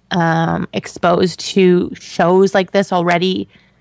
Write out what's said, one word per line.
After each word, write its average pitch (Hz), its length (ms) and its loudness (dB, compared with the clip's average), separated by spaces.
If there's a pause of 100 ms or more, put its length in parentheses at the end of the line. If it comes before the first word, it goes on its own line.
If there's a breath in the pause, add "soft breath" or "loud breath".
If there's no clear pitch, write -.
(120)
um, 165 600 0
exposed 180 680 -2 (160)
to 180 400 2
shows 190 580 0
like 190 180 0
this 196 220 -2
already, 180 540 -2 (340 soft breath)